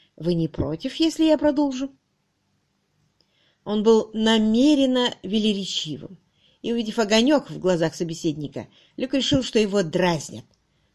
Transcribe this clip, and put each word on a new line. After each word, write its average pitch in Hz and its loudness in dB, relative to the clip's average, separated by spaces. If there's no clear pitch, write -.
Вы 170 -2
не 165 0
против, 156 -6
если 320 0
я 311 4
продолжу?» 277 0
Он 214 -2
был 220 4
намеренно 240 2
велеречивым, 196 -4
и, 226 -6
увидев 226 -4
огонёк 226 2
в 151 -12
глазах 165 0
собеседника, 151 -6
Люк 262 -4
решил, 277 2
что 220 -2
его 202 2
дразнят. 170 -2